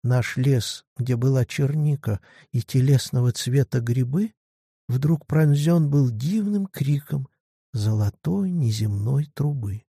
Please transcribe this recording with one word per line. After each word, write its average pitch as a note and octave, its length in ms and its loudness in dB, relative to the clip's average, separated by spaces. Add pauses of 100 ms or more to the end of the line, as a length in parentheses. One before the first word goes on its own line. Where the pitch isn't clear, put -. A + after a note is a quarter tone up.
Наш B2 320 0
лес, C3 480 -2 (140)
где B2 180 -2
была C3 300 2
черника C#3+ 720 -2 (320)
и B2 80 0
телесного B2+ 720 2
цвета B2+ 480 0
грибы, B2+ 540 -2 (520)
вдруг D3 400 0
пронзён D3+ 600 4
был C#3+ 220 4
дивным G3 560 -2
криком C#3+ 600 -4 (460)
золотой A2 760 -2
неземной A2+ 840 -2
трубы. B2 520 -4 (120)